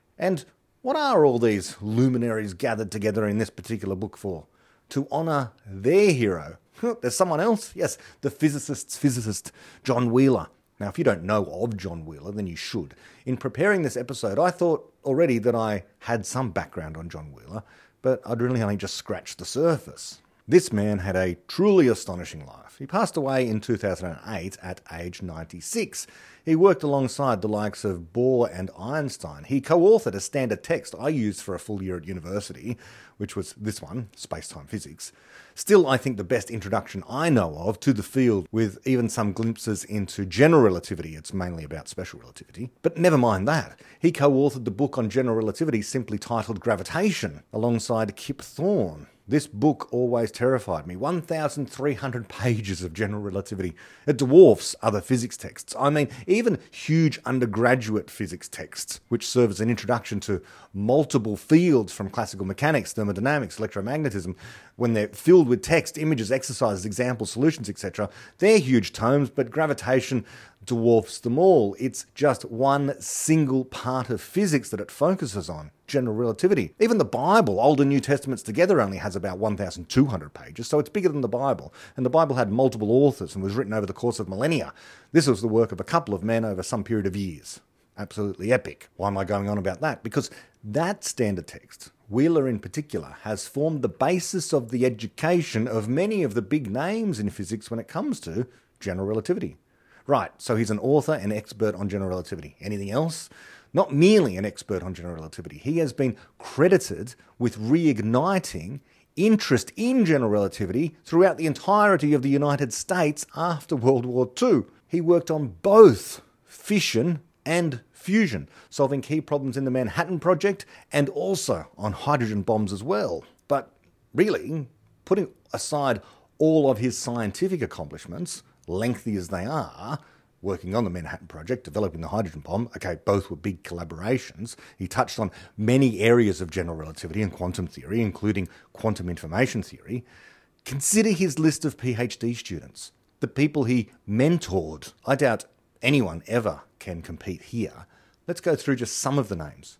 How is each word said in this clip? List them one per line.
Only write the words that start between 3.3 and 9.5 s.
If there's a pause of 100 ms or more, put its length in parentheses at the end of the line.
this
particular
book
for? (420)
To
honour (160)
their
hero. (240)
<laughs>
There's
someone
else?
Yes, (220)
the
physicist's
physicist, (320)